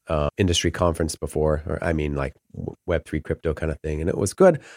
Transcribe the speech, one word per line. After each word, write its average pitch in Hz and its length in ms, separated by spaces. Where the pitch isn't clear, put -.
uh, 76 300
industry 87 340
conference 82 440
before, 76 520
or 80 160
I 87 80
mean, 73 240
like, 69 180
w-, - 200
Web 82 200
three 78 140
crypto 78 340
kind 80 180
of 73 100
thing, 76 180
and 82 100
it - 80
was 101 160
good. 175 260